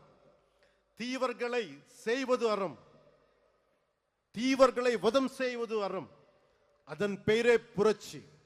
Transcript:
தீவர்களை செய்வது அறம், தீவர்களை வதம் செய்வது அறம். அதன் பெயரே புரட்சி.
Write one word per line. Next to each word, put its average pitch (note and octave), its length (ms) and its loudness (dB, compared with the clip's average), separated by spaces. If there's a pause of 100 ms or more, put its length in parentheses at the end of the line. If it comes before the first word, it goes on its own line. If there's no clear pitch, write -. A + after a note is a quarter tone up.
(1000)
தீவர்களை A#3+ 640 -4 (420)
செய்வது A#3+ 500 0
அறம், F3+ 220 -4 (1600)
தீவர்களை B3 580 4 (140)
வதம் C4 320 2
செய்வது A#3 480 -4
அறம். F#3 240 -6 (760)
அதன் F#3+ 280 -4 (120)
பெயரே A#3 280 4 (200)
புரட்சி. G#3 440 0 (260)